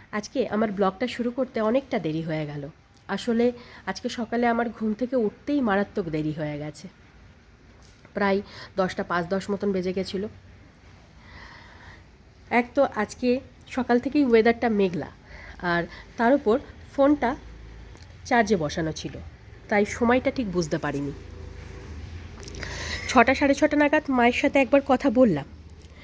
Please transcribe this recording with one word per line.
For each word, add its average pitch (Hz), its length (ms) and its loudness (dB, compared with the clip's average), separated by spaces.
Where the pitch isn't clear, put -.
আজকে 311 360 -6
আমার 220 240 0
ব্লগটা 190 360 0
শুরু 240 240 -4
করতে 254 300 -4
অনেকটা 247 380 0
দেরি 160 220 -2
হয়ে 156 240 -4
গেল। 147 180 -10
আসলে 226 380 0
আজকে - 220 -4
সকালে 240 380 -2
আমার 233 220 2
ঘুম 220 240 -4
থেকে 247 220 -4
উঠতেই 254 460 -2
মারাত্মক 202 440 0
দেরি 151 280 -4
হয়ে 151 260 -6
গেছে, 151 260 -12
প্রায় 202 260 2
দশটা 190 260 0
পাঁচ 175 260 -2
দশ 190 200 -2
মতন 202 220 -2
বেজে 185 220 -2
গেছিল। 190 300 -4
এক 240 240 2
তো 285 80 4
আজকে 214 340 -2
সকাল 240 300 2
থেকেই 285 260 2
ওয়েদারটা 233 440 4
মেঘলা, 180 400 0
আর 170 80 2
তার 233 160 4
উপর 240 220 4
ফোনটা 277 400 4
চার্জে 220 320 4
বসানো 160 340 -2
ছিল, - 240 -10
তাই 208 180 4
সময়টা 247 520 2
ঠিক 247 180 -2
বুঝতে 170 220 0
পারিনি। 143 360 -4
ছটা, 254 320 6
সাড়ে 277 160 4
ছটা 302 220 2
নাগাদ 294 320 4
মায়ের 247 320 4
সাথে 285 180 2
একবার 269 280 4
কথা 262 220 2
বললাম। 220 380 4